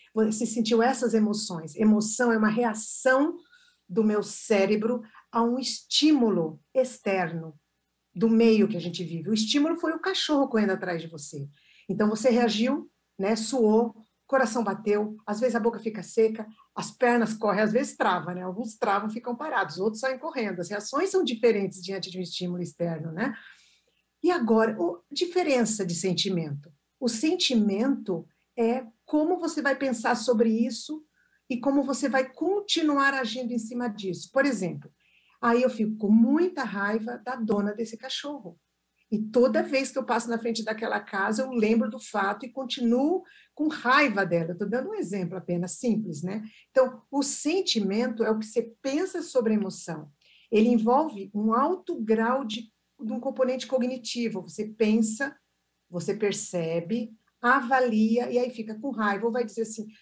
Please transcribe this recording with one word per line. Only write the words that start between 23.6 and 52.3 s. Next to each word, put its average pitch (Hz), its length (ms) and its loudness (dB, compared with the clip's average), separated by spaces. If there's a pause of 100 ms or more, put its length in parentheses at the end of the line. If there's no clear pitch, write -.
E 339 80 4
agora, 226 500 4
o, 349 220 -2 (100)
diferença 285 720 0
de 170 100 -4
sentimento. 170 800 -2 (260)
O 247 120 0
sentimento 220 1160 0 (300)
é 240 300 0 (180)
como 311 340 0
você 320 220 -4
vai 277 160 2
pensar 254 380 -2
sobre 226 340 2
isso 247 560 -2 (460)
e 247 100 -4
como 277 220 2
você 269 260 -2
vai 262 240 0
continuar 311 800 0
agindo 247 400 -4
em 247 60 -2
cima 240 300 -6
disso. 190 440 -8
Por 277 140 4
exemplo, 180 440 -4 (520)
aí 240 200 4
eu 254 60 4
fico - 280 -2
com 202 140 0
muita 277 520 4
raiva 214 560 -4
da 247 160 -6
dona 208 400 0
desse 226 220 -8
cachorro. 254 600 -10 (540)
E 214 100 0
toda 240 420 4
vez 269 280 0
que - 80 -6
eu 240 80 -6
passo 233 240 -2
na 233 80 -2
frente 226 260 -4
daquela 220 340 -4
casa, 208 440 -2
eu 262 80 -4
lembro 220 400 2
do - 80 -10
fato 208 480 -4
e 240 60 -14
continuo 262 720 0 (300)
com 302 140 0
raiva 247 560 2
dela. 170 280 0
Eu 175 40 -8
tô 208 80 -4
dando 247 240 -4
um 427 60 -8
exemplo 190 420 -4
apenas 175 360 -4
simples, 202 500 -2
né? 202 200 -6 (280)
Então, 254 400 0
o 277 120 0
sentimento 233 1000 0
é 214 60 0
o 220 80 0
que 220 80 -6
você 226 340 -4
pensa 330 400 -2
sobre 240 320 0
a 214 40 2
emoção. 175 540 -6 (400)
Ele 220 180 6
envolve 240 680 2
um 214 180 0
alto 302 480 0
grau 226 440 0